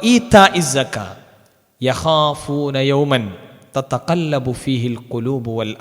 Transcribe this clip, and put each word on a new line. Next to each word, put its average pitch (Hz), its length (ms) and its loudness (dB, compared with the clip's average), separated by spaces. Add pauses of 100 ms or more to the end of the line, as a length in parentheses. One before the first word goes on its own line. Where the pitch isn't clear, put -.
(120)
ഈതാഇസ് 190 640 6
സക്കാ 113 300 -4 (720)
യഖാഫൂന 143 960 -2 (160)
യൗമൻ 139 320 2 (540)
തതഖല്ലബു 135 840 -2
ഫീഹിൽ 120 340 -2 (180)
ഖുലൂബു 117 440 -6
വൽ 110 220 -6